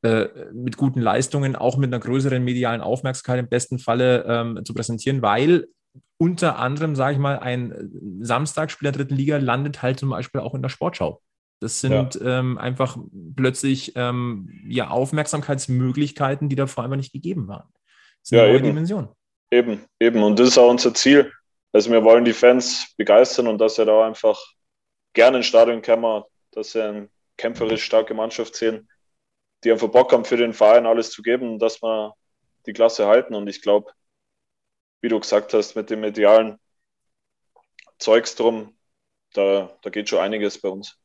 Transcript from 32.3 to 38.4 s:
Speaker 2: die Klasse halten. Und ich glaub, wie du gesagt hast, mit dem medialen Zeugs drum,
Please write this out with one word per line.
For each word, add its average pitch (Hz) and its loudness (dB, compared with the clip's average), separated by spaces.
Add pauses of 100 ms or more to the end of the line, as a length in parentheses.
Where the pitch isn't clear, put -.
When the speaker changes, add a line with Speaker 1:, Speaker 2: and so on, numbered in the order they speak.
Speaker 2:
die 110 -14
Klasse 113 2
halten. 117 4
Und 101 -6
ich 101 -12
glaub, 104 0 (1120)
wie 120 -4
du 110 0
gesagt 104 -2
hast, 107 -2
mit 107 -8
dem 110 -6
medialen 107 4 (1400)
Zeugs 113 2
drum, 110 -2 (600)